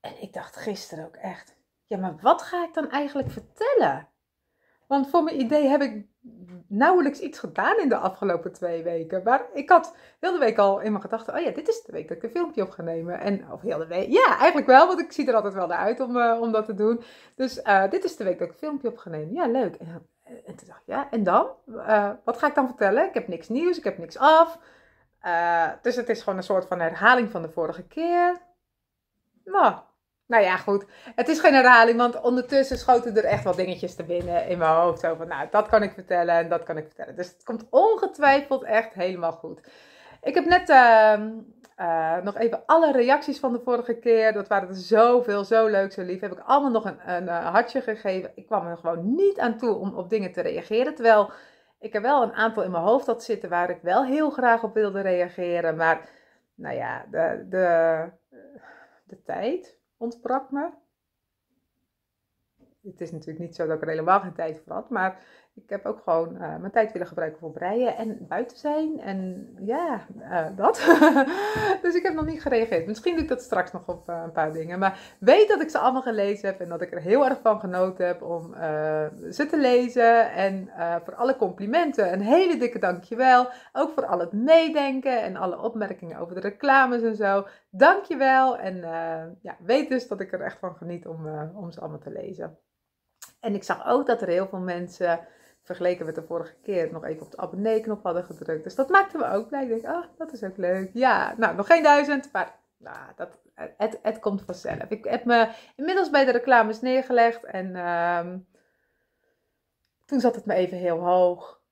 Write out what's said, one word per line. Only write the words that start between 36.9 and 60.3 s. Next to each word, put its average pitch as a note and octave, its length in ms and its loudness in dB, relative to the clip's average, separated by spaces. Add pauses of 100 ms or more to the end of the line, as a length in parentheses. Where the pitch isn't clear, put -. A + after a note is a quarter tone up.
Dus F3+ 120 -8
het - 160 -20
komt A3 260 -10
ongetwijfeld C#4+ 920 2
echt A3+ 300 -2
helemaal F3+ 380 -4
goed. - 300 -14 (600)
Ik C#4+ 120 -2
heb F4 120 2
net, F4+ 240 4
ehm, A3 600 8 (460)
eh, E3 420 -2
nog G3 200 -6
even A3+ 280 -2
alle D#4+ 260 6
reacties C4 480 2
van B3 140 -2
de A#3+ 60 -4
vorige A#3+ 340 -2
keer. A3+ 400 4
Dat G3+ 140 -4
waren G3 200 0
er F#3+ 80 -12
zoveel, G#3+ 680 4
zo A3 240 4
leuk, G3 240 0
zo G3 100 -12
lief. F3+ 180 -8
Heb G3 120 -8
ik - 140 -16
allemaal C#4 260 2
nog G#3+ 140 0
een, F#3+ 200 -8
een, F3+ 220 -4
eh, E3+ 240 -4
hartje A#3+ 300 2
gegeven. G3 540 -6
Ik F#3+ 100 -20
kwam F3+ 220 -2
er E3+ 100 -10
gewoon E3+ 380 -2
niet G4 240 2
aan A3+ 180 -2
toe A3+ 180 0
om F#3+ 200 -8
op F3+ 140 -8
dingen G3 220 -2
te F3 100 -6
reageren. G#3+ 540 -2
Terwijl A3 360 4 (480)
ik A3 160 -12
er G#3 60 -2
wel C4 220 2
een G#3+ 100 -2
aantal A3+ 300 0
in F3+ 80 -4
mijn E3 120 -4
hoofd B3 220 2
had - 180 -4
zitten G3+ 260 -6
waar F3 200 0
ik F3 120 -8
wel F#3+ 240 2
heel D4 240 0
graag A#3 340 2
op G#3 100 -6
wilde G3+ 280 0
reageren. F3 760 -2
Maar, D#3+ 340 0 (460)
nou - 200 -8
ja, - 360 -8
de, D#3+ 380 -2
de, E3 600 2 (920)
de - 200 -20
tijd A#3 540 -6 (200)
ontbrak A#3+ 540 -6